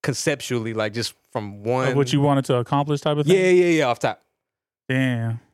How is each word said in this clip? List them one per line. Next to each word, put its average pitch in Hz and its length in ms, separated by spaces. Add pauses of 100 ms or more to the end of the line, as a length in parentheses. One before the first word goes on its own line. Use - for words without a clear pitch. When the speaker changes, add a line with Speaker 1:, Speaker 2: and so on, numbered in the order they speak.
Speaker 1:
conceptually, 123 680
like, 107 200
just 117 200 (180)
from 101 320
one 127 260
Speaker 2:
Of 127 60
what 135 160
you 147 80
wanted 139 260
to 135 120
accomplish 143 440
type 151 160
of 147 80
thing? 175 120
Speaker 1:
Yeah, 185 140
yeah, 180 260
yeah, 156 80
off 120 140
top. 117 220 (680)
Speaker 2:
Damn. 120 500 (140)